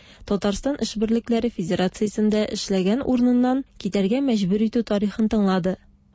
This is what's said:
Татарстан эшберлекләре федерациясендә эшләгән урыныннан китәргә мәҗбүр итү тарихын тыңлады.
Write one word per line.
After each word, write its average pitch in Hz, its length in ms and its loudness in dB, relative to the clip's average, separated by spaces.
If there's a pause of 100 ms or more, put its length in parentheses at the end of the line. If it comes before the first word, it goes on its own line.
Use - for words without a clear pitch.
(240)
Татарстан 202 580 -2
эшберлекләре 226 720 -2
федерациясендә 202 960 0
эшләгән 196 560 -2
урыныннан 247 580 2 (120)
китәргә 202 440 0
мәҗбүр 214 460 2
итү 220 180 0
тарихын 214 460 -2
тыңлады. 190 480 0 (380)